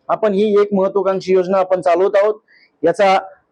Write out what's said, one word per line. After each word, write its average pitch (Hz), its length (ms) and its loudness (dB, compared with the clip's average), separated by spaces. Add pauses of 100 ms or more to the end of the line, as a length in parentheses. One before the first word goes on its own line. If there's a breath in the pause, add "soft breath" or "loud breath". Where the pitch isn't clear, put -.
आपण 196 260 -2
ही 208 280 2
एक 208 120 -2
महत्वाकांक्षी 190 600 -2
योजना 185 240 0
आपण 185 240 0
चालवत 175 340 0
आहोत. 208 200 0 (480 soft breath)
याचा 190 360 2 (320 loud breath)